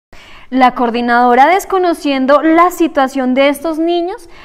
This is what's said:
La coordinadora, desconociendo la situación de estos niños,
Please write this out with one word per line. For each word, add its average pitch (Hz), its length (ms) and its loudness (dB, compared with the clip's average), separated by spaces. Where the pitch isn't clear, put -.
La 254 240 2
coordinadora, 240 760 2
desconociendo 311 920 0
la 330 300 2
situación 269 640 -2
de 277 140 2
estos 294 280 -6
niños, 349 520 -4